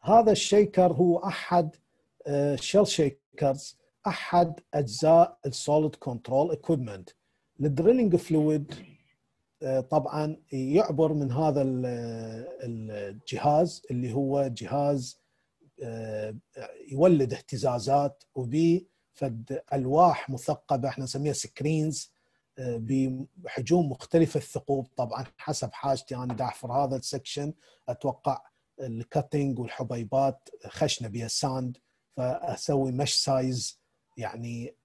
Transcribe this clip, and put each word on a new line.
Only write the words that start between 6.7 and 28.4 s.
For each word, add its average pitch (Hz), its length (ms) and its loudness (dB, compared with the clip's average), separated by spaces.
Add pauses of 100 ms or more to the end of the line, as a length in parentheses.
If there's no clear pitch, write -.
الدريلينج 170 560 4
فلويد، 151 580 0 (920)
آه، 131 160 0
طبعًا 151 580 -2 (140)
يعبر 151 600 2
من 139 180 -2
هذا 143 300 2
ال-، 127 240 0 (760)
الجهاز 113 1160 -2 (100)
اللي 123 220 -4
هو 139 340 0
جهاز، 131 720 -4 (640)
آه، 110 520 -8 (560)
يولد 143 420 4
اهتزازات 135 880 -2 (120)
وبيه 165 480 2 (300)
فد 123 480 -6 (120)
ألواح 143 560 4
مثقبة، 131 600 -4
احنا 131 140 -8
نسميها 139 300 -4
screens، 151 760 -4 (460)
آه، 123 200 -6 (600)
بحجوم 156 520 0
مختلفة 156 480 0
الثقوب. - 580 -4
طبعًا 117 300 -6 (120)
حسب - 360 -6
حاجتي 135 420 -4
أنا 123 180 -6
دا 123 120 -4
أحفر 120 260 -8
هذا 135 240 0
السكشن، 143 580 -6 (360)
أتوقع 131 520 -4 (380)